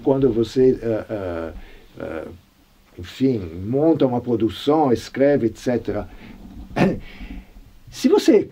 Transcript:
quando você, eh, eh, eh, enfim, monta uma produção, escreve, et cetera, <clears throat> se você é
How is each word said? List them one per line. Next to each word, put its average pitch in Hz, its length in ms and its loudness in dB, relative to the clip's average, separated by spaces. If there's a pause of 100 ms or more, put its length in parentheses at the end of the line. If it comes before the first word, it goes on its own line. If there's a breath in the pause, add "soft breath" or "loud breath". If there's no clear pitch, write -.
quando 135 300 2
você, 123 500 2
eh, 113 260 -2
eh, 85 440 -6 (480 soft breath)
eh, 80 280 -10 (720)
enfim, 120 420 0 (260)
monta 143 400 2
uma 120 140 -2
produção, 123 720 0
escreve, 131 540 0
et 110 120 -6
cetera, 104 500 -4 (640 loud breath)
<clears throat> - 260 0 (880 loud breath)
se - 180 0
você 330 300 6
é 156 140 -2